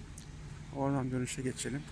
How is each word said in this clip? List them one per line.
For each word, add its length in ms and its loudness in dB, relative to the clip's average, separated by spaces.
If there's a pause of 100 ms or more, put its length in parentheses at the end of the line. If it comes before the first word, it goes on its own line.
(760)
Oradan 340 4
dönüşe 320 2
geçelim. 500 0